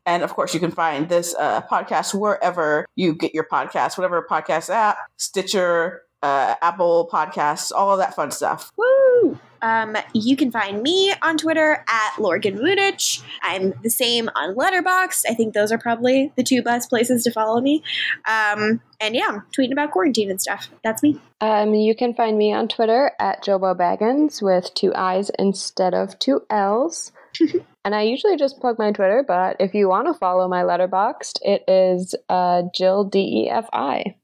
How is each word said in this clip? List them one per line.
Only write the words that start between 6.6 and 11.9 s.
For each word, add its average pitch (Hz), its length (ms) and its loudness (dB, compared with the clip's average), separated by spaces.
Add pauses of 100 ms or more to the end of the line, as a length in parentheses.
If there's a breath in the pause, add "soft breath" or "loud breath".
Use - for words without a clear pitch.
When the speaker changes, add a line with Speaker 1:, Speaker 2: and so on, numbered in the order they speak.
Speaker 1:
Apple 170 500 2
Podcasts, 156 600 -2
all 196 200 2
of 190 80 2
that - 160 -2
fun 147 160 -4
stuff. - 440 -6
Speaker 2:
Woo! 494 640 4 (240)
Um, 226 320 0 (200)
you 240 220 2
can 269 140 0
find 208 320 -4
me 381 300 2 (100)
on 320 140 0
Twitter 311 500 0
at 220 320 -2